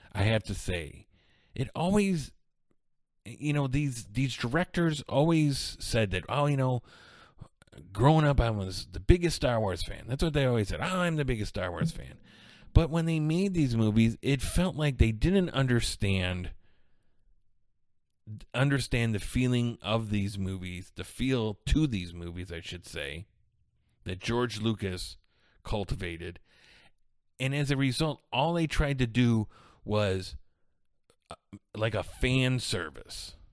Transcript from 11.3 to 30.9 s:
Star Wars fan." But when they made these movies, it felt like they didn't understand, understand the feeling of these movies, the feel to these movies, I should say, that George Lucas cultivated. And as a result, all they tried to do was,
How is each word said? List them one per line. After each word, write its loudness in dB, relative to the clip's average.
Star -4
Wars 0
fan." -12
But 8
when 0
they 0
made 2
these 2
movies, 4
it 0
felt 0
like -2
they 6
didn't 2
understand, 0
understand 0
the 0
feeling 0
of -2
these -2
movies, -8
the -10
feel -4
to 4
these -4
movies, -10
I -10
should -14
say, -10
that -8
George -2
Lucas -4
cultivated. -6
And -2
as 0
a 2
result, 0
all 2
they 2
tried 0
to 2
do 2
was, 0